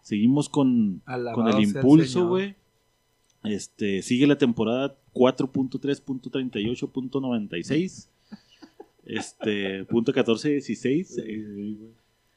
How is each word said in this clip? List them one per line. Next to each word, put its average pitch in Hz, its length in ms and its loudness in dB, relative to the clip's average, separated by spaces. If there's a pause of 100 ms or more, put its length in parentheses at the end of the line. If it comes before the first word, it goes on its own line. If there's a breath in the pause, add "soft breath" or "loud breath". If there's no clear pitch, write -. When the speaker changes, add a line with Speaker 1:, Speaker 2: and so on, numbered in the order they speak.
Speaker 1:
seguimos 123 480 2
con, 120 560 2
Speaker 2:
Alabado 120 280 -6
Speaker 1:
con 113 120 2
el 110 80 4
Speaker 2:
sea 110 60 4
el 107 80 4
Speaker 1:
impulso, 135 440 6
Speaker 2:
Señor. 180 160 2
Speaker 1:
güey. 190 260 -2 (920)
Este, 101 580 -4
sigue 127 240 2
la 143 100 6
temporada 120 640 -2 (160)
cuatro 131 360 2
punto 135 280 -4
tres 139 240 -4
punto 131 260 -10
treinta 127 320 -6
y 104 80 -2
ocho 120 220 -6
punto 131 320 -6
noventa 113 340 -4
y 85 80 -6
seis. 170 460 -4 (960 loud breath)
Este, 101 800 -6
punto 117 260 0
catorce 117 380 0
dieciséis. 139 580 -2
Speaker 3:
Sí, - 140 -8
sí, 107 200 -10 (320)
güey. 104 40 -14 (580)